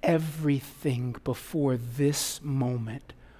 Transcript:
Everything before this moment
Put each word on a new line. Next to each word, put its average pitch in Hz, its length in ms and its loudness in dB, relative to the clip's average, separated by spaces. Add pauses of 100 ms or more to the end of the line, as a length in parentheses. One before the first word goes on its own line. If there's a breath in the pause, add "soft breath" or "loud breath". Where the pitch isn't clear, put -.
Everything 147 1120 0 (100)
before 135 520 0
this 135 640 0
moment 123 720 -2 (280 loud breath)